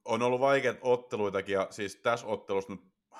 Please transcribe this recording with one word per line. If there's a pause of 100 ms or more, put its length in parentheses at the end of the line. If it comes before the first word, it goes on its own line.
on
ollut
vaikeat
otteluitakin,
ja
siis
tässä
ottelussa
nyt, (380)